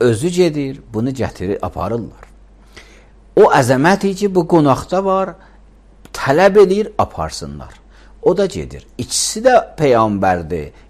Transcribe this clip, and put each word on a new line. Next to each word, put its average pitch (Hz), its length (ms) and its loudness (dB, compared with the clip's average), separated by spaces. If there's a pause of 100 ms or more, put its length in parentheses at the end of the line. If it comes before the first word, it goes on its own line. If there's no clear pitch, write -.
özü 120 280 0
gedir, 151 520 -2 (140)
bunu 117 160 -2
gətirir, 101 520 -6
aparırlar. 92 640 -8 (1120)
O 202 160 6
əzəməti 147 640 2
ki, 190 200 -4
bu 175 140 2
qonaqda 165 560 0
var, 190 300 -2 (800)
tələb 190 520 2
eləyir, 202 340 0
aparsınlar. 73 720 -8 (500)
O 180 140 2
da 196 100 0
gedir. 85 400 -10 (120)
İkisi - 460 -6
də 254 100 6 (220)
peyğəmbərdir, 95 960 0 (180)